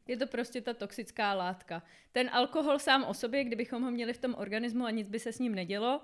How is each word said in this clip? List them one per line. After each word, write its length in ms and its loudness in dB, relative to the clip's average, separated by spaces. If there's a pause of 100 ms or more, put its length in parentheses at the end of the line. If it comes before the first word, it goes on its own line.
Je 100 -4
to 100 -2
prostě 340 -6
ta 140 -6
toxická 600 -2
látka. 480 -4 (300)
Ten 200 2
alkohol 460 4
sám 260 6
o 100 -2
sobě, 300 0
kdybychom 380 -2
ho 80 0
měli 220 -2
v 60 -8
tom 160 0
organismu 500 0
a 60 0
nic 180 -2
by 100 -4
se 140 -4
s 60 -8
ním 160 2
nedělo, 500 0